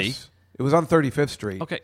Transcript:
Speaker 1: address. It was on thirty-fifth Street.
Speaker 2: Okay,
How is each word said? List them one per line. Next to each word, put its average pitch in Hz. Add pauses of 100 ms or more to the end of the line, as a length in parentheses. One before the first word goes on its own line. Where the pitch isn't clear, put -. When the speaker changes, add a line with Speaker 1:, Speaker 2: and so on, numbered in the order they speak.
Speaker 1:
address. 113 (300)
It 127
was 139
on 165
thirty-fifth 143
Street. 98
Speaker 2:
Okay, 165